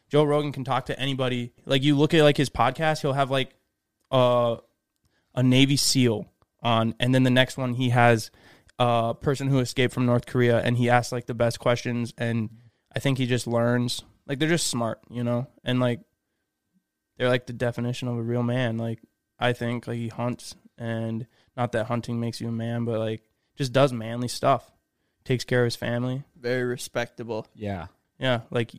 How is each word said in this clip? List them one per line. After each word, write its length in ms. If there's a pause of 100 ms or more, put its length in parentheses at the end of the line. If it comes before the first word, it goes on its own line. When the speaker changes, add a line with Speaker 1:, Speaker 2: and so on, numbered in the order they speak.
Speaker 1:
Joe 140
Rogan 280
can 120
talk 240
to 120
anybody. 540 (120)
Like, 180
you 120
look 200
at, 80
like, 140
his 120
podcast, 520
he'll 120
have, 160
like, 240 (560)
uh, 480 (800)
a 80
Navy 340
seal 480 (360)
on, 380
and 140
then 80
the 80
next 280
one 180
he 140
has 420 (480)
a 340
person 360
who 100
escaped 340
from 140
North 180
Korea, 340
and 180
he 120
asks, 220
like, 160
the 80
best 240
questions, 580
and 320 (460)
I 40
think 200
he 80
just 180
learns. 580 (220)
Like, 140
they're 100
just 180
smart, 320 (100)
you 140
know? 220 (180)
And, 160
like, 200 (1200)
they're, 120
like, 160
the 80
definition 540
of 100
a 60
real 180
man. 380
Like, 200 (380)
I 160
think, 320
like, 120
he 100
hunts, 480 (220)
and 500 (280)
not 180
that 120
hunting 340
makes 220
you 60
a 40
man, 340
but, 120
like, 240 (340)
just 160
does 220
manly 340
stuff. 440 (520)
Takes 200
care 180
of 40
his 100
family. 480 (160)
Speaker 2:
Very 240
respectable. 920
Speaker 3:
Yeah. 340 (300)
Speaker 1:
Yeah, 320
like, 300